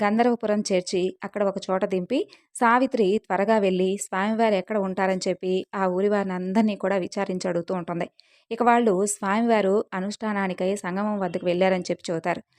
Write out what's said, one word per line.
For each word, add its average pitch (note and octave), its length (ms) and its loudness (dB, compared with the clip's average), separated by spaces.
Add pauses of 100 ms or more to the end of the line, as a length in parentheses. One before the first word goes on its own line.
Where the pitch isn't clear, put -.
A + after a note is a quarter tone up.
గంధర్వపురం G#3+ 680 2
చేర్చి F#3 520 0
అక్కడ G#3 200 -4
ఒక G3 100 0 (160)
చోట F#3+ 140 0
దింపి F#3+ 440 -2 (260)
సావిత్రి A#3 640 2
త్వరగా G3+ 400 0
వెళ్ళి F#3+ 380 2
స్వామివారు G#3+ 580 0
ఎక్కడ G3 240 -2
ఉంటారని F#3+ 500 0
చెప్పి F#3 460 -2
ఆ G3 120 0
ఊరి F#3 220 0
వారిని G3 240 0
అందరినీ F#3+ 440 0
కూడా G3 200 0
విచారించి F#3+ 520 -4
అడుగుతూ E3+ 260 -2
ఉంటుంది. E3+ 360 -6 (400)
ఇక A3+ 120 -6
వాళ్ళు A3+ 440 4
స్వామివారు G#3 800 0 (100)
అనుష్ఠానానికై G3 840 -2
సంగమం G3+ 440 -4
వద్దకు F3+ 260 -4
వెళ్ళారని F3+ 440 2
చెప్పి - 220 -4
చెబుతారు. E3 300 -4 (160)